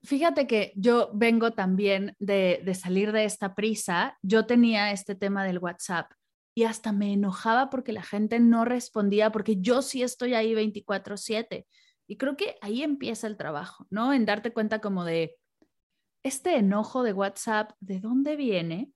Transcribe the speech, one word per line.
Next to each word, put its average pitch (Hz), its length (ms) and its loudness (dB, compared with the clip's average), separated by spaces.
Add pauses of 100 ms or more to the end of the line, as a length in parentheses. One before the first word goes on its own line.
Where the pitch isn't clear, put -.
Fíjate 277 400 2
que 220 300 0
yo 233 380 2
vengo 226 380 4
también 196 680 0
de, 196 440 2
de 185 120 -2
salir 185 360 0
de 214 140 2
esta 196 300 -6
prisa. 214 680 -2
Yo 220 240 4
tenía 226 460 4
este 196 240 -6
tema 196 280 -2
del 180 160 -2
WhatsApp 175 520 -6 (420)
y 226 100 2
hasta 220 280 -2
me 202 200 0
enojaba 226 580 2
porque 254 220 -6
la 202 120 -8
gente 214 360 -2
no 233 260 6
respondía, 214 680 2
porque 214 280 0
yo 240 220 2
sí 262 220 -4
estoy 247 320 -2
ahí 220 180 2
veinticuatro 202 640 -4
siete. 220 480 -6 (420)
Y 202 100 -14
creo 277 200 -2
que 415 240 -6
ahí 226 220 -4
empieza 269 420 -4
el 214 100 -6
trabajo, 156 540 -10
¿no? 233 240 -2
En 233 120 4
darte 214 280 -2
cuenta 214 260 -2
como 190 260 -2
de 165 300 -2 (880)
este 320 320 -2
enojo 214 460 0
de 220 120 0
WhatsApp, 214 680 -2
¿de 190 200 -8
dónde 269 360 0
viene? 196 600 -4